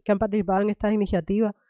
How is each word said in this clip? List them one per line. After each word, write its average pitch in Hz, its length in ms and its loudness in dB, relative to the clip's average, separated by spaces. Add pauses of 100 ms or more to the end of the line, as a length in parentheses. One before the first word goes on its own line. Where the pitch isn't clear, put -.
que 208 80 0
han 196 60 2
participado 196 420 0
en 208 80 0
estas 208 240 -2
iniciativas, 208 600 0 (160)